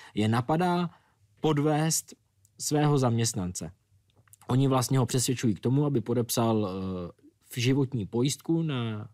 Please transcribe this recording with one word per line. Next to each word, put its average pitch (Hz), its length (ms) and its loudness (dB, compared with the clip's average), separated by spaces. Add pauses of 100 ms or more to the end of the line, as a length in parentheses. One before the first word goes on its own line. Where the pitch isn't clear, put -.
(140)
je 107 140 0
napadá 165 600 0 (500)
podvést 156 760 0 (460)
svého 147 380 2
zaměstnance. 113 720 -2 (760)
Oni 131 200 4
vlastně 131 320 2
ho 123 60 4
přesvědčují 120 500 0
k - 40 -10
tomu, 135 260 2
aby 139 160 0
podepsal, 113 680 0
eh, 92 520 -8 (360)
životní 127 480 0
pojistku 139 560 -2
na 117 520 -6